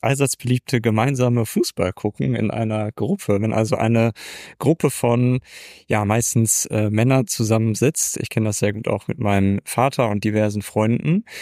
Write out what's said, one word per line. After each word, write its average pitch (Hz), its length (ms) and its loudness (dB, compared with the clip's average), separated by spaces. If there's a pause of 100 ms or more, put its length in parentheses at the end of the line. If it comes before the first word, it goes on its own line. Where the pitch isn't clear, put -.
allseits 135 320 0
beliebte 123 460 0
gemeinsame 120 640 2
Fußballgucken 117 920 -2
in 110 160 0
einer 110 400 -2
Gruppe. 107 500 -2
Wenn 110 120 0
also 110 240 0
eine 113 340 2 (480)
Gruppe 151 320 2
von, 123 480 2 (480)
ja, 107 180 0
meistens, 110 640 0
äh, 107 220 0
Männern 120 380 2
zusammensitzt, 113 920 0
ich - 80 -8
kenn 113 160 -2
das 104 140 -2
sehr 104 140 0
gut 110 140 -8
auch 104 200 -4
mit - 120 -6
meinem 101 460 2
Vater 127 440 0
und 104 140 -2
diversen 107 380 0
Freunden, 120 640 0 (160)